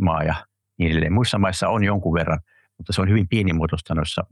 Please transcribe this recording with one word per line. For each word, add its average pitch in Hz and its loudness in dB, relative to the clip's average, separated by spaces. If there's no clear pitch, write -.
maa 80 0
ja 78 -2
niin 82 2
edelleen. 80 2
Muissa 113 2
maissa 95 0
on 107 0
jonkun 95 0
verran, 82 0
mutta 85 -8
se - -2
on 95 2
hyvin 104 4
pienimuotoista 82 -2
noissa 78 -2